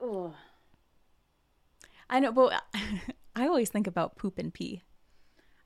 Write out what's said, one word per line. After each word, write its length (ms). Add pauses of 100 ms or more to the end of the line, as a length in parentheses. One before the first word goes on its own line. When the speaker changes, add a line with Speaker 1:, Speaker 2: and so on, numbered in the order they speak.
Speaker 1:
ugh. 320 (1800)
Speaker 2:
I 100
know, 120
but 320 (360)
<laughs> 360
I 120
always 220
think 180
about 300
poop 220
and 140
pee. 300 (840)